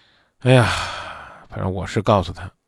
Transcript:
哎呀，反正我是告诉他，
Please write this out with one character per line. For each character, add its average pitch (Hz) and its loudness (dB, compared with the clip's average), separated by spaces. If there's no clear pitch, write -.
哎 123 4
呀， 123 8
反 - -12
正 98 -2
我 92 -6
是 - -2
告 101 4
诉 87 -8
他， 92 -14